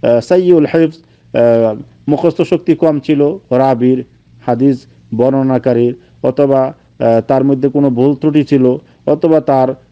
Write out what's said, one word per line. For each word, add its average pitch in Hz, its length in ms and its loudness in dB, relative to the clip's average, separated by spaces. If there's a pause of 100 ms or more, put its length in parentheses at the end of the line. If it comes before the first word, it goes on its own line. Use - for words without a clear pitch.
আহ, 120 180 0
সাইয়ুল 180 460 2
হিফজ, 160 300 0 (380)
আহ, 117 460 0 (280)
মুখস্থ 151 340 0
শক্তি 165 320 -2
কম 151 260 0
ছিল 147 380 -2 (120)
রাবির, 127 540 0 (420)
হাদিস 123 400 -2 (300)
বর্ণনাকারীর, 127 760 0 (280)
অথবা, 135 400 0
আহ, 117 580 -2
তার 131 240 -2
মধ্যে 139 240 0
কোনো 143 220 0
ভুল 127 240 0
ত্রুটি 147 300 -2
ছিল, 127 320 0 (300)
অথবা 156 340 0
তার 131 340 0 (160)